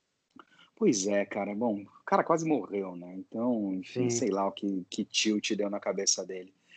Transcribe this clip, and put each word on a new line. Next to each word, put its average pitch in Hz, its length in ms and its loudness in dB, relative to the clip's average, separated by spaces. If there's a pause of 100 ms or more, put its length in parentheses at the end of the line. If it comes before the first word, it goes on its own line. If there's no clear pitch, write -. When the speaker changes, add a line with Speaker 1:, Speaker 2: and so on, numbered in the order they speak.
(760)
Speaker 1:
Pois 117 320 4
é, 101 180 2
cara. 101 300 -2
Bom, 107 280 0
o - 220 -20
cara 196 180 4
quase 165 240 2
morreu, 98 480 0
né? 87 200 -12
Então, 110 580 -2
enfim, 120 360 -2
Speaker 2:
Sim. 117 80 0
Speaker 1:
sei 117 120 0
lá 98 180 2
o 98 40 0
que, 98 380 -4
que - 160 -4
tilt - 500 0
deu 101 140 0
na 101 100 -4
cabeça 98 460 0
dele. 92 280 -10 (240)